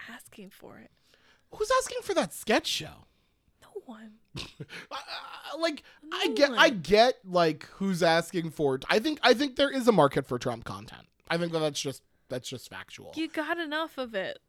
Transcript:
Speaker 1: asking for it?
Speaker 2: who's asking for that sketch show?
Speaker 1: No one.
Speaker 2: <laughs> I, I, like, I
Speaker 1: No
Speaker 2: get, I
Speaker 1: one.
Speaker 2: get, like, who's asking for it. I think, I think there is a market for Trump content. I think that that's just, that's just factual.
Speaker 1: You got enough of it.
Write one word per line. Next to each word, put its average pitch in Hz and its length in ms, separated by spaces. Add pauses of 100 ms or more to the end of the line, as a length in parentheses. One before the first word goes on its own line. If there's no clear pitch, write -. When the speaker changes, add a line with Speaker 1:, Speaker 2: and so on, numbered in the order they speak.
(140)
Speaker 1:
asking 208 360
for - 300
it? - 120 (640)
Speaker 2:
who's 427 220
asking 508 260
for 403 120
that 247 180
sketch 247 340
show? - 380 (560)
Speaker 1:
No - 80 (160)
one. 220 300 (100)
Speaker 2:
<laughs> - 100 (560)
I, - 60 (560)
I, - 80
like, 330 220 (280)
I - 160
Speaker 1:
No - 60
Speaker 2:
get, 285 180
I 277 180
Speaker 1:
one. 220 120
Speaker 2:
get, 214 420
like, 170 520
who's 190 280
asking 165 460
for 139 260
it. 135 140
I 180 100
think, 294 240
I 247 100
think 254 220
there 277 160
is 254 160
a 240 60
market 143 340
for 123 100
Trump 117 280
content. 101 420 (220)
I 165 80
think 170 160
that 160 60
that's 151 200
just, 135 240 (240)
that's 127 220
just - 200
factual. - 460
Speaker 1:
You 320 140
got 320 300
enough 311 380
of 247 160
it. 185 360